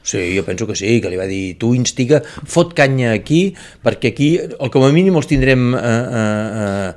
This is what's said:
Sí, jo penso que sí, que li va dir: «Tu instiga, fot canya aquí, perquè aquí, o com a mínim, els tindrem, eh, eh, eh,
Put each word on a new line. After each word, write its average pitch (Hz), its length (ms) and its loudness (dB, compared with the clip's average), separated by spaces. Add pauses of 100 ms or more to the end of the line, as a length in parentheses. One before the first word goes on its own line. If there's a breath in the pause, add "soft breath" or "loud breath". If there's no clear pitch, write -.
Sí, 92 340 -4
jo 95 80 0
penso 101 220 -4
que 104 100 -2
sí, 110 260 0
que 95 80 -6
li 90 80 -6
va 92 100 -4
dir: 95 320 -6
«Tu 117 160 0
instiga, 127 460 2 (240 loud breath)
fot 170 280 0
canya 131 380 2
aquí, 165 420 0 (300 loud breath)
perquè 117 300 0
aquí, 156 260 2 (180)
o 131 140 -6
com 131 120 4
a 135 80 6
mínim, 185 260 4
els 143 100 -2
tindrem, 131 480 2
eh, - 60 -2
eh, 110 680 -2 (140)
eh, 98 340 -4